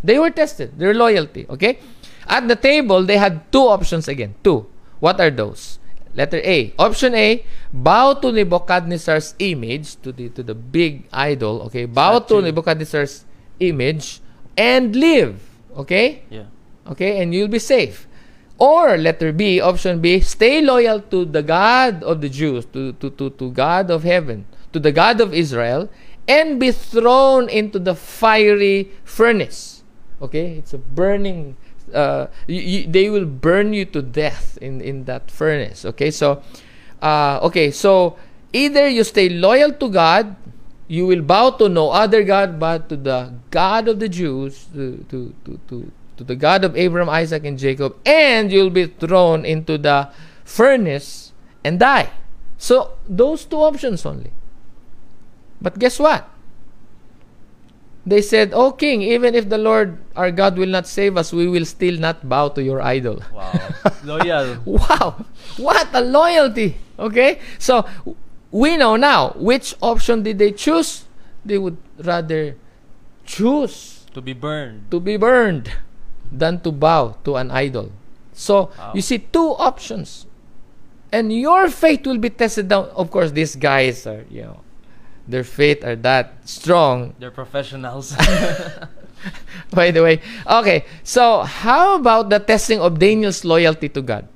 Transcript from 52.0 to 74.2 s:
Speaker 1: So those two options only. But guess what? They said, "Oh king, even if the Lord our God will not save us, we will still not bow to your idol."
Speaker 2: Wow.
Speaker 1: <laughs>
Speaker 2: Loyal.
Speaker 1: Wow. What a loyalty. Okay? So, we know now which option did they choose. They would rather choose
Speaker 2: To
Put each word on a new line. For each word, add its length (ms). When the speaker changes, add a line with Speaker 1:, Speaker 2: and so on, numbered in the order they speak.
Speaker 1:
So 400
those 360
two 180
options 420
only. 280
But 160
guess 200
what? 300
They 160
said, 320
"Oh 180
king, 300
even 320
if 140
the 100
Lord 420
our 160
God 240
will 140
not 180
save 280
us, 160
we 140
will 220
still 320
not 260
bow 300
to 60
your 180
idol." 400
Speaker 2:
Wow. 180
Speaker 1:
<laughs> 220
Speaker 2:
Loyal. 600
Speaker 1:
Wow. 640
What 320
a 80
loyalty. 800
Okay? 400
So, 260
we 300
know 160
now 400
which 460
option 420
did 140
they 180
choose. 480
They 140
would 180
rather 560
choose 840
Speaker 2:
To 100